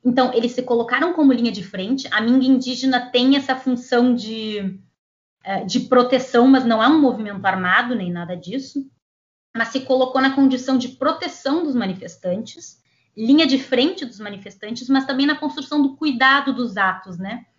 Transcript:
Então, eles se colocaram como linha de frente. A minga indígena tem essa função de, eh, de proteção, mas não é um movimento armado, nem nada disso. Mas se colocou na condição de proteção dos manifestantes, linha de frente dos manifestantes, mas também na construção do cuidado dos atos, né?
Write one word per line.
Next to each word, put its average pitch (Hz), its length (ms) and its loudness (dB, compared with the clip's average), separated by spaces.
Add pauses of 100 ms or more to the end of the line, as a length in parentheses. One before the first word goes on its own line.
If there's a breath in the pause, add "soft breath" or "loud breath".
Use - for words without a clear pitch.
Então, 247 300 2
eles 233 180 0
se 247 100 -4
colocaram 247 520 -2
como 285 180 6
linha 233 180 2
de 190 120 -8
frente. 202 500 -6
A 214 80 0
minga 247 240 4
indígena 254 680 0
tem 254 240 4
essa 269 220 0
função 247 580 0
de, 214 640 -6 (640)
eh, 190 220 -6
de 196 160 -2
proteção, 247 680 2
mas 262 200 6
não 226 160 2
é 233 60 4
um 311 120 4
movimento 214 460 0
armado, 190 480 0
nem 180 180 -4
nada 175 240 -8
disso. 262 540 -10 (680)
Mas 226 120 -4
se 269 120 -4
colocou 262 400 0
na 269 140 2
condição 262 420 2
de 247 120 -2
proteção 320 760 -4
dos 285 100 -4
manifestantes, 190 1080 -8 (340)
linha 277 300 4
de 262 120 2
frente 285 460 0
dos 214 160 -16
manifestantes, 208 720 -14
mas 269 160 2
também 269 180 -2
na 294 120 0
construção 302 440 -4
do 269 160 0
cuidado 269 560 2
dos 220 240 -6
atos, 190 400 -4
né? 196 300 -10 (120)